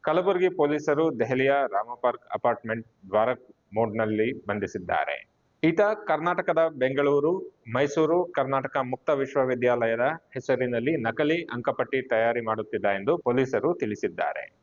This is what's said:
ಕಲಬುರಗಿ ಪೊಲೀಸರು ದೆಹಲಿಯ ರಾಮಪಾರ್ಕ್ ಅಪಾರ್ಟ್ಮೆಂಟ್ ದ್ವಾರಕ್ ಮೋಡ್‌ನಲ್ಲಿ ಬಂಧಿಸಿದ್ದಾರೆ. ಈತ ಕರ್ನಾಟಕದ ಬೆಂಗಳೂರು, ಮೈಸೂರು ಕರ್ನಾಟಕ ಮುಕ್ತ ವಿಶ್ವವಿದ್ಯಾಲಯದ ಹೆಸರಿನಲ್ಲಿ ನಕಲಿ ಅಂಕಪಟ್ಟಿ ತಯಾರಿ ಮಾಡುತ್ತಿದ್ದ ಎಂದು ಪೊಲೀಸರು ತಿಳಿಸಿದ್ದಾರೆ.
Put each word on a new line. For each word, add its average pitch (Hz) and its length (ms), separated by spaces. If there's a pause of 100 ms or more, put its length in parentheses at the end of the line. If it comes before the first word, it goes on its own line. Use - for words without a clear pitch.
ಕಲಬುರಗಿ 180 460
ಪೊಲೀಸರು 151 680
ದೆಹಲಿಯ 127 300
ರಾಮಪಾರ್ಕ್ 120 720 (100)
ಅಪಾರ್ಟ್ಮೆಂಟ್ 113 540 (200)
ದ್ವಾರಕ್ 110 400 (280)
ಮೋಡ್‌ನಲ್ಲಿ 110 720
ಬಂಧಿಸಿದ್ದಾರೆ. 90 800 (360)
ಈತ 165 160
ಕರ್ನಾಟಕದ 175 800 (100)
ಬೆಂಗಳೂರು, 143 960 (120)
ಮೈಸೂರು 156 500
ಕರ್ನಾಟಕ 135 520
ಮುಕ್ತ 131 340
ವಿಶ್ವವಿದ್ಯಾಲಯದ 123 920 (340)
ಹೆಸರಿನಲ್ಲಿ 127 680
ನಕಲಿ 151 420
ಅಂಕಪಟ್ಟಿ 127 640
ತಯಾರಿ 117 320
ಮಾಡುತ್ತಿದ್ದ 110 440
ಎಂದು 101 340
ಪೊಲೀಸರು 127 560
ತಿಳಿಸಿದ್ದಾರೆ. - 760 (100)